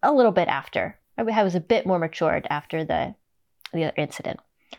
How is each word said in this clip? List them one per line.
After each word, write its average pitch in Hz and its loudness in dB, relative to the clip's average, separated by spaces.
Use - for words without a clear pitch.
a 277 4
little 247 6
bit 180 2
after. - -4
I - -4
w-, 220 -2
I 214 6
was 185 2
a 180 2
bit 214 0
more 185 2
matured 160 -2
after 160 -6
the, 160 -2
the 165 -2
other - -4
incident, - -6